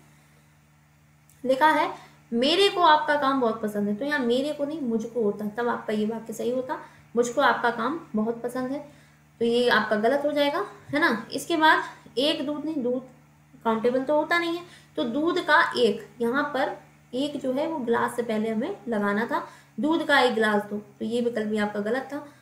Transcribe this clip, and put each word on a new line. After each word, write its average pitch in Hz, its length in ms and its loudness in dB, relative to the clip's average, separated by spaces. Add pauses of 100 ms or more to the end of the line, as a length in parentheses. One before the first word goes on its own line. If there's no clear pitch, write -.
(1400)
लिखा 269 260 6
है 311 200 2 (420)
मेरे 320 360 4
को 392 140 0
आपका 302 340 6
काम 269 240 2
बहुत 220 220 0
पसंद 208 260 -2
है, 208 60 0
तो 262 100 -6
यहाँ 294 140 0
मेरे 262 340 0
को 294 120 -4
नहीं 311 160 -6
मुझको 226 420 -2
होता, 202 260 -2
तब 240 200 -2
आपका 226 240 -4
ये 214 140 0
वाक्य 226 260 -6
सही 226 180 -4
होता, 262 280 -4 (380)
मुझको 240 240 2
आपका 240 320 4
काम 240 280 -4 (160)
बहुत 233 260 -2
पसंद 254 280 -6
है। 285 300 -10 (400)
तो 233 40 0
ये 240 240 4
आपका 220 280 2
गलत 247 280 2
हो 294 80 0
जाएगा, 294 340 0 (220)
है 285 120 -2
ना। 277 320 0
इसके 190 240 -4
बाद 311 260 4 (360)
एक 302 280 0
दूध 294 180 -6
नहीं, 302 180 -4
दूध 247 200 -2 (600)
accountable 233 380 0
तो 302 140 0
होता 320 220 2
नहीं 339 180 -2
है, 349 80 -8 (320)
तो 311 80 -2
दूध 311 360 0
का 320 360 2
एक, 214 320 0 (120)
यहाँ 254 240 0
पर 285 320 -4 (380)
एक 285 260 -4
जो 262 120 -2
है 294 140 -2
वो 320 120 -6
glass 233 380 -2
से 240 60 -4
पहले 220 280 -2
हमें 269 260 -4 (120)
लगाना 208 380 0
था, 320 220 -4 (320)
दूध 302 260 0
का 285 140 4
एक 247 140 4
glass 214 280 2
दो, 208 140 -8
तो - 280 -10
ये 233 160 -2
विकल्प 226 260 -2
भी 214 120 -2
आपका 208 220 -2
गलत 240 320 -2
था। 285 60 -6 (240)